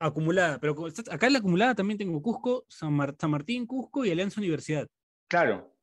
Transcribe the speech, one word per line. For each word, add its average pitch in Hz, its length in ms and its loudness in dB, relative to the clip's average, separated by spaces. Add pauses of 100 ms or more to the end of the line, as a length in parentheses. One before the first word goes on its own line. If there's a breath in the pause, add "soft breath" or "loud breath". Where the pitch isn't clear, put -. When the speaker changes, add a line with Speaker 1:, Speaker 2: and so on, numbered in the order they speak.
Speaker 1:
Acumulada, 160 580 2
pero 151 160 -2
co-, 165 140 -8
está, 175 260 -10
acá 175 140 2
en 285 60 6
la 269 40 4
acumulada 202 380 4
también 202 220 0
tengo 175 220 -2
Cusco, 240 480 -2
San 156 240 -4
Mar-, 143 280 0
San 160 100 0
Martín, 233 360 -2
Cusco 262 380 -4
y 202 60 2
Alianza 190 300 -2
Universidad. 151 480 -2 (400)
Speaker 2:
Claro. 143 440 2 (100)